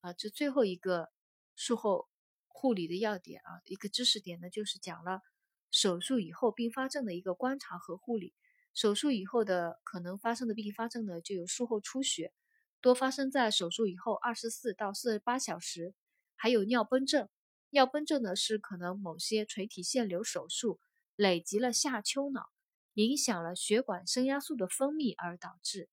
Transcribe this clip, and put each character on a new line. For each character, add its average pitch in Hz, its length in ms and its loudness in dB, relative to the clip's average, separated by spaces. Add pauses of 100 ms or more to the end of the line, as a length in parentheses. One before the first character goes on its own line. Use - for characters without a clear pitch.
啊， 175 120 -10
这 214 160 -6
最 285 220 0
后 262 140 6
一 190 100 2
个 175 380 0 (420)
术 - 220 0
后 202 320 0 (400)
护 254 260 2
理 170 140 -2
的 175 100 -4
要 214 180 0
点 - 280 -14
啊， 175 200 -16
一 196 120 -10
个 202 120 -8
知 247 160 -2
识 226 160 4
点 175 200 -10
呢， 180 100 -10
就 214 140 -6
是 196 160 -6
讲 170 240 -10
了 190 180 -4 (480)
手 180 300 4
术 262 180 0
以 165 140 -2
后 226 180 2
并 233 220 -2
发 262 160 -2
症 277 160 -4
的 190 100 -4
一 180 80 -6
个 185 100 -2
观 262 280 -2
察 - 180 -12
和 - 180 -10
护 233 220 -2
理。 - 160 -8 (400)
手 208 200 4
术 285 180 2
以 196 120 0
后 226 200 2
的 175 400 0
可 185 160 -10
能 180 180 -6
发 233 160 0
生 233 140 -4
的 214 60 0
并 208 200 -6
发 233 140 -4
症 233 180 -6
呢， 170 140 -6
就 202 140 -8
有 175 120 -4
术 - 200 -2
后 220 140 0
出 262 220 -6
血， - 320 -4 (460)
多 247 140 10
发 262 160 2
生 269 200 -2
在 247 200 4
手 175 200 2
术 220 160 0
以 180 100 0
后 202 180 -2
二 233 200 -2
十 226 160 -6
四 220 240 -4
到 202 180 -4
四 226 200 -2
十 214 60 0
八 240 200 0
小 175 200 -4
时， 175 360 -8 (400)
还 - 160 4
有 220 140 6
尿 226 200 2
崩 262 220 2
症。 262 240 2 (400)
尿 277 160 8
崩 294 180 -2
症 285 180 2
呢， 196 140 0
是 214 220 0
可 208 180 -8
能 180 240 -4
某 170 180 -6
些 214 280 0
垂 196 200 -6
体 185 160 -10
腺 233 240 0
瘤 180 160 -2
手 156 280 -4
术 - 280 -2 (360)
累 185 260 4
积 196 180 -2
了 247 140 2
下 247 300 0
丘 277 280 -2
脑， 254 200 -6 (440)
影 226 220 4
响 202 260 0
了 170 140 -4
血 220 260 2
管 185 240 -4
升 254 180 0
压 269 140 0
素 285 160 -6
的 190 140 -2
分 269 220 0
泌 302 260 0
而 175 200 -6
导 180 260 -16
致。 170 300 -6